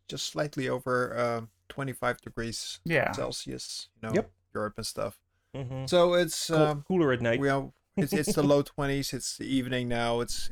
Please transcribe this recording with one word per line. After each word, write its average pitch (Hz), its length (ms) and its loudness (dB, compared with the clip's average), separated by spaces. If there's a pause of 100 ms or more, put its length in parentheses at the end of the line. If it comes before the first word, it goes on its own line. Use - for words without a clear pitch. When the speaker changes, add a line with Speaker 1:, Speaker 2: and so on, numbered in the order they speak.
Speaker 1:
just - 200 -6
slightly 147 420 -2
over, 123 480 0
um, 117 320 0 (200)
twenty-five 123 520 -4
degrees - 640 -8
Speaker 2:
Yeah. 160 260 2
Speaker 1:
Celsius, - 800 -6 (120)
you 110 60 -8
know, 113 80 -2
Speaker 3:
Yep. - 160 0 (240)
Speaker 1:
Europe 107 220 -4
and 110 80 -6
stuff. 107 340 -6 (360)
Speaker 3:
Mm-hmm. 131 300 -8
Speaker 1:
So 175 300 4
it's, 175 320 0
Speaker 3:
Cool-, 160 100 2
Speaker 1:
um, 151 300 4
Speaker 3:
cooler 170 260 4
at 120 80 0
night. 120 180 2
Speaker 1:
we 139 100 2
are, 135 220 0 (260)
it's, - 160 2
it's 156 220 2
the 156 80 4
Speaker 3:
<laughs> 143 100 6
Speaker 1:
low 143 80 6
twenties. 139 520 -2
It's - 240 -6
the - 80 -8
evening 127 420 0
now. 120 320 2
It's, - 320 -2